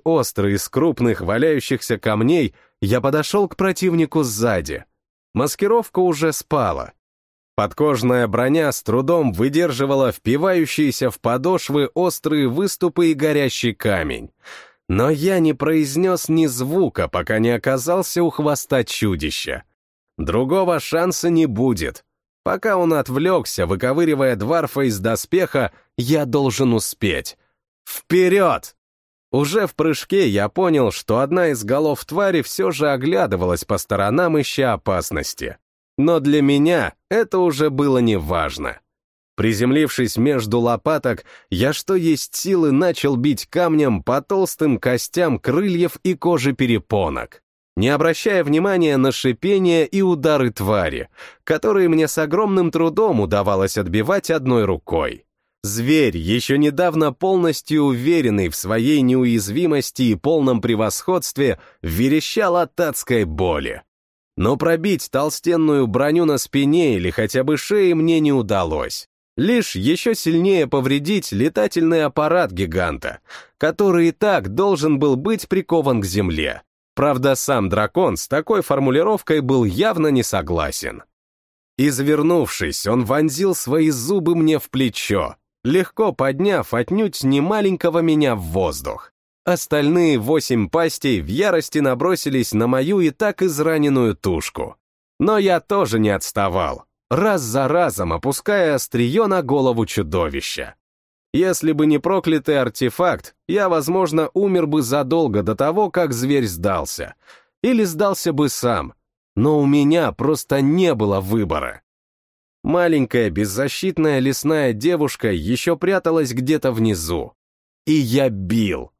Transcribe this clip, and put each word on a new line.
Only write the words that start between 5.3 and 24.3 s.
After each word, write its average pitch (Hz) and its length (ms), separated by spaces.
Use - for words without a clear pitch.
Маскировка 202 680
уже 165 320
спала. 95 640
Подкожная 123 720
броня 135 440
с - 100
трудом 135 520
выдерживала 135 760
впивающиеся 147 1000
в - 80
подошвы 139 720
острые 156 540
выступы 170 640
и - 20
горящий 143 600
камень. 78 580
Но 107 200
я 165 300
не 160 140
произнес 156 720
ни 160 200
звука, 127 600
пока 90 320
не 117 120
оказался 135 720
у 170 60
хвоста 147 540
чудища. 76 800
Другого 156 600
шанса 170 500
не 165 160
будет. 110 580
Пока 190 340
он 170 160
отвлекся, 143 760
выковыривая 135 680